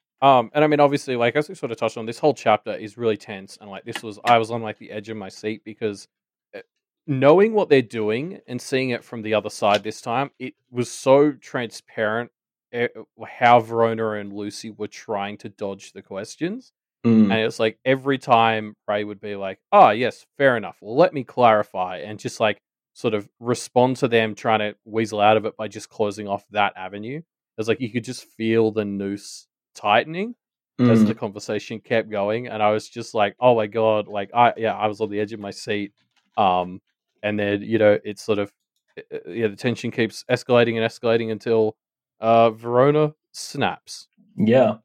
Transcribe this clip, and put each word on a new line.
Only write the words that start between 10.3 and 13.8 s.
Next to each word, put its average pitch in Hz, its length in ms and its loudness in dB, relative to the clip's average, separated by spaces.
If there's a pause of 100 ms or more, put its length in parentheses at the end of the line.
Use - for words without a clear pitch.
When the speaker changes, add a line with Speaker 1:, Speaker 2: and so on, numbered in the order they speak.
Speaker 1:
it 127 160 -12 (140)
was 120 220 -6
so 143 400 4
transparent, 117 1000 -6 (400)
eh, 120 160 -4 (400)
how 120 320 6
Verona 113 540 0